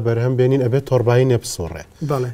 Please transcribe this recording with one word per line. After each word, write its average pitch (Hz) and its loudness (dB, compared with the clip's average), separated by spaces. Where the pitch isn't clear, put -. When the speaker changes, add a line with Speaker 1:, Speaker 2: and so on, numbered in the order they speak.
Speaker 1:
بەرهەم 117 0
بێنین، 127 2
ئەبێت 127 0
تۆرباینێ 120 4
بسوڕێ. 82 -10
Speaker 2:
بەڵێ. 127 -4